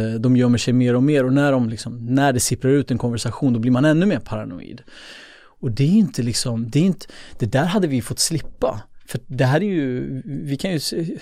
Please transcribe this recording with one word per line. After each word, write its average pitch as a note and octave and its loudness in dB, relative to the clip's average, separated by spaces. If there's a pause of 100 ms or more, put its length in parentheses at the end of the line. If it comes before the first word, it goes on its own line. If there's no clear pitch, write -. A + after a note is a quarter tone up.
(120)
de A#2+ 2
gömmer A#2+ 4
sig A#2+ 0
mer B2 2
och B2+ 2
mer, C#3+ 4
och B2+ 2
när C#3+ 4
de B2 2
liksom, A#2 -10 (100)
när C#3 4
det B2+ 0
sipprar C3 0
ut C#3 2
en A#2+ 0
konversation, A#2+ -2
då A#2 0
blir B2 2
man B2+ 4
ännu D#3 4
mer E3+ 0
paranoid. - -10 (800)
Och B2 -2
det A#2+ 0
är C#3+ 4
inte F#3 4
liksom, A#2 -2
det C#3+ 2
är E3+ 6
inte, F#3+ 0 (340)
det A#2+ 0
där C3+ 0
hade F3+ 0
vi C3 0
fått - -8
slippa. - -4 (260)
För - -8
det C3 0
här D3+ 2
är G#3+ 0
ju, C#3 -4
vi C#3 -6
kan F#3+ -4
ju D#3 -2
se, - -4 (160)